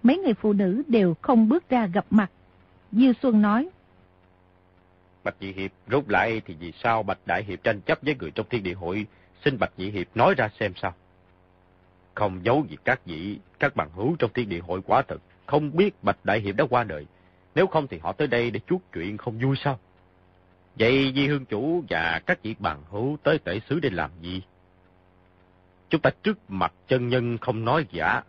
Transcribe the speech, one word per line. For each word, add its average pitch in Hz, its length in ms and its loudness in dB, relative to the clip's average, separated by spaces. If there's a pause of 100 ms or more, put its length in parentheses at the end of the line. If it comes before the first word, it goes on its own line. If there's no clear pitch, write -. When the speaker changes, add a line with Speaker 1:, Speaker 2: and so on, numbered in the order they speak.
Speaker 1:
Mấy 262 160 6
người 320 160 2
phụ 214 180 0
nữ 202 340 2
đều 208 360 4
không 226 260 6
bước 320 200 2
ra 240 180 0
gặp 180 240 -2
mặt. 202 200 4 (640)
Diêu 247 200 6 (100)
Xuân 220 200 6
nói: 220 260 2 (1600)
Speaker 2:
"Bạch 95 160 -4
Nhị 98 120 -10
Hiệp, 95 180 -6 (200)
rốt 135 180 0
lại 104 380 0
thì 92 80 -14
vì 80 180 -12 (100)
sao 117 200 0
Bạch 92 240 -4
Đại 92 180 -2
Hiệp 95 200 -10
tranh 104 160 0
chấp 156 220 -2
với 143 160 -2
người 85 120 -8
trong 107 200 -6
Thiên 117 120 -4
Địa 90 120 -6
Hội? 98 320 -6 (380)
Xin 143 140 0
Bạch 92 180 -2
Nhị 92 140 -6
Hiệp 98 240 -6
nói 135 200 4
ra 113 140 0 (120)
xem 101 160 -2
sao." 92 180 -8 (1200)
"Không 95 300 -2
giấu 131 240 2
gì 76 160 -12
các 127 220 -2
vị, 90 320 -8 (200)
các 143 180 -2
bằng 78 180 -4
hữu 120 240 -2
trong 117 160 0
Thiên 120 140 -2
Địa 87 120 -6
Hội 90 260 -6
quả 120 160 4
thật - 160 -8 (280)
không 151 300 0
biết 190 260 2
Bạch - 220 -2
Đại 104 160 0
Hiệp 98 160 -4
đã 147 140 2
qua 120 140 2
đời. 76 220 -10 (480)
Nếu 180 120 4
không 156 200 0
thì 87 120 -10
họ 80 140 -4
tới 151 140 -2
đây 120 240 0
để 113 180 -6
chuốt 185 120 0 (120)
chuyện 98 240 -6
không 113 220 -8
vui 135 260 0
sao? 135 140 -2 (1000)
Vậy 131 360 4
Di 143 120 2
Hương 143 180 0
Chủ 143 440 -2
và 82 380 -2
các 185 160 -2
vị 113 160 -6
bằng 78 320 -4
hữu 127 320 -4
tới 160 160 2
tể 98 300 -6
xứ 156 120 -2
để 139 100 -2
làm 80 200 -6 (100)
gì?" 92 220 -10 (1500)
"Chúng 160 100 2
ta 131 100 4 (120)
trước 208 160 0 (100)
mặt 92 240 -2 (160)
chân 123 200 2
nhân 120 300 0
không 113 260 -4
nói 139 260 2
giả. 90 380 -2